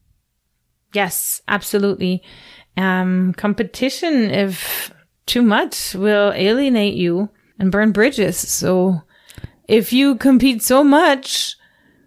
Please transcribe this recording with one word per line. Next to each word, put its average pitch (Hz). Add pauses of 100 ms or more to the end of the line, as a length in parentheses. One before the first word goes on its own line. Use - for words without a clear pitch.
(920)
Yes, -
absolutely. 196 (540)
Um, 185
competition, 247
if - (320)
too 240
much, 240
will 202
alienate 220
you 175 (300)
and 190
burn 208
bridges. 208
So 180 (680)
if -
you 277
compete 254
so 269
much 285 (520)